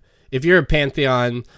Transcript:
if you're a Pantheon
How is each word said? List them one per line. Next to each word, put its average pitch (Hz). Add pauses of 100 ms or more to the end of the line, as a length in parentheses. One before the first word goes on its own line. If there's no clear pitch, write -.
(320)
if 131
you're 180
a 143
Pantheon 131 (140)